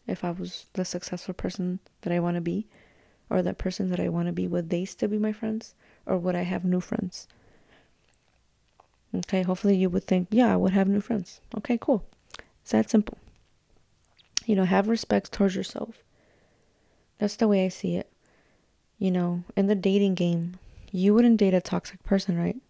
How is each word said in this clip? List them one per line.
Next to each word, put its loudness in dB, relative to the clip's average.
if -6
I -2
was -10
the -4
successful -8
person -6
that -4
I 2
wanna 0
be? -4
Or 2
that -4
person -4
that -2
I -2
wanna -2
be, -4
would -4
they -2
still -6
be -2
my -2
friends? -8
Or 0
would -2
I -2
have -4
new 2
friends? -6
Okay, -2
hopefully 2
you 2
would -2
think, 0
"Yeah, 4
I 4
would 2
have 4
new 2
friends." -6
Okay, -2
cool. 0
It's -16
that 2
simple. 2
You 2
know, 4
have 2
respect 0
towards 2
yourself. -8
That's -2
the 2
way 4
I 0
see -4
it. -6
You 0
know, 0
in 4
the 4
dating 2
game, 0
you 4
wouldn't 8
date 4
a 4
toxic -6
person, 0
right? -2